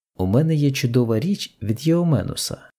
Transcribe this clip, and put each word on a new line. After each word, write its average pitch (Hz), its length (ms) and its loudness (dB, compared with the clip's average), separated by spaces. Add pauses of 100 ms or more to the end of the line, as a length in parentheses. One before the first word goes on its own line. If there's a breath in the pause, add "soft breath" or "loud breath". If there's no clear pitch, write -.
(160)
У 92 100 -2
мене 151 280 2
є 147 160 2
чудова 117 500 0
річ 196 420 -4
від 110 240 -4
Єоменуса, 165 720 0 (200)